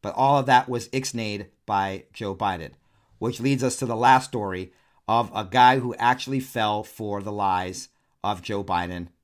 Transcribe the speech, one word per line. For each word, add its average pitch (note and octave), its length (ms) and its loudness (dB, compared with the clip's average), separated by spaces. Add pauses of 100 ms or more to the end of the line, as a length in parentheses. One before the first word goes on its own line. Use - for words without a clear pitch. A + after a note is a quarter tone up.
But - 140 -8
all C#3 240 4
of B2+ 80 0
that B2 220 6
was A#2+ 220 -4
ixnayed A2 580 -6 (180)
by G2 460 -2
Joe G2 240 -8
Biden, F#2 340 -4 (480)
which A#2+ 220 -4
leads C3+ 240 0
us B2+ 120 0
to C3+ 100 -6
the A#2 100 -4
last C3 320 4
story F#2+ 440 -6 (360)
of A2+ 260 2
a G#2+ 100 -4
guy B2+ 360 6
who A#2+ 160 -4
actually B2+ 440 0
fell A2 440 -2
for G2+ 360 -8
the G#2 120 -8
lies F#2 560 -2 (340)
of F#2+ 200 -4
Joe G2+ 200 -6
Biden F2 460 -4 (160)